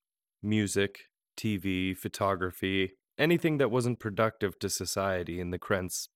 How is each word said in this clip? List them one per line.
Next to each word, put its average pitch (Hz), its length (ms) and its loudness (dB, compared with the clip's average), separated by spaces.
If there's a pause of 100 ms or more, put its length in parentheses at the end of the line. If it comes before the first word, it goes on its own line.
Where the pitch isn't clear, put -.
(420)
Music, 101 680 0 (300)
T 107 180 0
V, 92 380 0
photography, 95 1040 0 (200)
anything 160 400 2
that 127 140 4
wasn't 120 300 0
productive 107 580 0
to 98 100 -2
society 90 720 -2
in 87 100 -4
the 87 80 -4
Krent's 92 580 -4